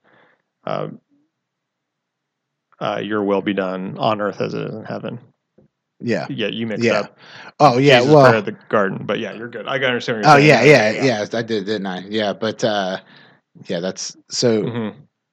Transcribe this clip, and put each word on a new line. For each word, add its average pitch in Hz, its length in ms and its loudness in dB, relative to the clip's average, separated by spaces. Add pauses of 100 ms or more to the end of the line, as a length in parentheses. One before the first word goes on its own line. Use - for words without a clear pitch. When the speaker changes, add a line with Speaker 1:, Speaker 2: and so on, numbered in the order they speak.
(640)
Speaker 1:
uh, 50 220 -6 (1900)
uh, 110 240 -4
"Your 107 200 -4
will 98 180 0
be 101 120 -2
done 95 440 -6
on 110 240 -2
earth 101 200 -6
as 110 120 -4
it 107 80 -8
is 104 140 -10
in 107 100 -14
heaven." 113 340 -10 (840)
Speaker 2:
Yeah. 107 280 -4
Speaker 1:
Yeah, 113 180 -6
you 113 180 -6
mixed 113 200 -4
Speaker 2:
Yeah. 104 160 2
Speaker 1:
up - 160 -16 (420)
Speaker 2:
Oh, 131 180 6
yeah, 135 220 6
Speaker 1:
Jesus' 139 140 4
Speaker 2:
well 143 120 10
Speaker 1:
prayer 117 120 6
of 104 80 -4
the 107 80 -8 (160)
garden, 98 360 0
but 107 140 -4
yeah, 98 140 -10
you're 113 160 -14
good. 113 180 -12
I 135 120 -4
understand 123 400 -2
what 104 60 -2
you're 151 80 8
Speaker 2:
Oh, 143 40 10
Speaker 1:
saying 147 100 6
Speaker 2:
yeah, 143 120 8
Speaker 1:
now. 120 60 2
Speaker 2:
yeah, 117 260 6
Speaker 1:
Yeah. 110 120 -4 (160)
Speaker 2:
yeah, 104 180 -6
I 117 40 -2
did, 110 240 -6
didn't 98 220 -6
I? 90 200 -8
Yeah, 104 240 -2
but, 92 320 -6
uh, 98 360 -2 (680)
yeah, 87 140 -6
that's, - 340 -8 (140)
so, 113 340 0
Speaker 1:
Mm-hmm. 117 340 -8 (360)